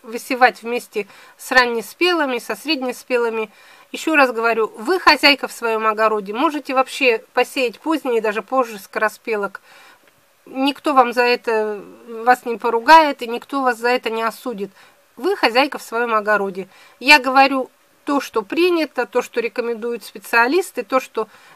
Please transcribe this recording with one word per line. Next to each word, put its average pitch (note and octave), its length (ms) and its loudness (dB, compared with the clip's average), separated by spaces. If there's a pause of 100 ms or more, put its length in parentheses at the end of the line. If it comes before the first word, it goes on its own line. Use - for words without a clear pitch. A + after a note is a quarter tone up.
высевать A#3+ 580 0
вместе A#3 440 -6 (300)
с - 160 -18
раннеспелыми, B3+ 840 0
со A3+ 180 -8
среднеспелыми. A#3+ 960 -4 (400)
Ещё - 240 -4
раз C4+ 160 6
говорю, A3+ 460 0
вы D#4 240 -2
хозяйка C#4 480 4
в - 20 -16
своём A3+ 340 -2
огороде, G#3+ 480 0
можете C#4+ 420 -2
вообще B3+ 460 0 (120)
посеять B3 480 -2
поздние C4+ 380 -2
и - 20 0
даже G#3+ 200 -2
позже A3+ 380 -4
скороспелок. G#3+ 800 -6 (880)
Никто C#4 480 -2
вам A#3+ 180 4
за B3 120 0
это, A3 600 0 (240)
вас A#3 380 0
не A#3 120 -4
поругает, C4+ 640 6
и A#3+ 60 -6
никто A#3+ 360 -6
вас A#3+ 140 0
за A#3 120 -2
это B3 200 0
не A3+ 140 -4
осудит. G#3 480 -6 (460)
Вы F4+ 180 -2
хозяйка C4 420 0
в - 60 -16
своём A#3 300 -4
огороде. G3+ 560 -2 (320)
Я C#4+ 180 6
говорю C4+ 500 2 (360)
то, C#4+ 160 0
что - 200 -6
принято, D#4 640 0
то, B3 160 -2
что - 180 -6
рекомендуют A#3 640 -6
специалисты, B3 800 -2
то, C4 180 -2
что A3 280 -6 (280)